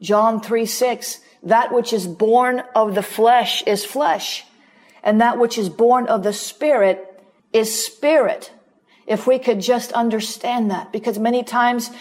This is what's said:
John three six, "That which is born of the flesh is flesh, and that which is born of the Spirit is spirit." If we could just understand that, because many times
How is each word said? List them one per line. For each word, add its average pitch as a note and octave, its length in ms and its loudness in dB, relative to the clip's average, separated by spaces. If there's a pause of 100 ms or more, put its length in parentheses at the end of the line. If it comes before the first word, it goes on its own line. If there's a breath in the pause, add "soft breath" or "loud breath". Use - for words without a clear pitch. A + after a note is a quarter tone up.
John G#3+ 400 2
three A3+ 260 -2
six, - 540 -4 (240 soft breath)
"That A3 280 2
which A#3+ 200 0
is F#3 160 -2
born B3 560 2 (100)
of G#3+ 220 2
the G3+ 80 0
flesh A3+ 580 2
is G3+ 220 0
flesh, - 600 -4 (600 soft breath)
and G#3+ 160 4
that A#3 180 2
which A#3 180 0
is G3+ 120 -2
born A#3 400 2
of G#3 160 0
the G#3 80 0
Spirit - 920 0 (300 soft breath)
is A3 320 0
spirit." - 680 0 (600 soft breath)
If G#3+ 160 -2
we B3+ 140 4
could A3+ 200 0
just A#3+ 300 -2
understand A#3 800 -2
that, - 220 -6
because G#3 260 -4
many A#3+ 240 0
times A#3+ 480 -2 (100)